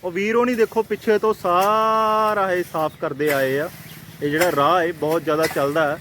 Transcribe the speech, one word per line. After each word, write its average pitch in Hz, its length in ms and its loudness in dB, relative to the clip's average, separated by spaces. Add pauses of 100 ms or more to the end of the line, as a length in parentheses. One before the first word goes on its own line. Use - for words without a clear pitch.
ਉਹ 180 80 -6
ਵੀਰ 202 240 -2
ਹੋਣੀ 240 200 2
ਦੇਖੋ 220 280 0
ਪਿੱਛੇ 214 360 0
ਤੋਂ 220 140 2
ਸਾਰਾ 214 1160 2
ਇਹ 180 120 -2 (100)
ਸਾਫ਼ 156 280 -4
ਕਰਦੇ 151 320 -2
ਆਏ 135 260 0
ਆ। 160 100 -4 (520)
ਇਹ 147 80 -2
ਜਿਹੜਾ 165 220 2
ਰਾਹ 151 300 4
ਹੈ 170 180 0
ਬਹੁਤ 156 240 0
ਜ਼ਿਆਦਾ 156 240 0
ਚੱਲਦਾ 147 440 0
ਹੈ 156 100 -6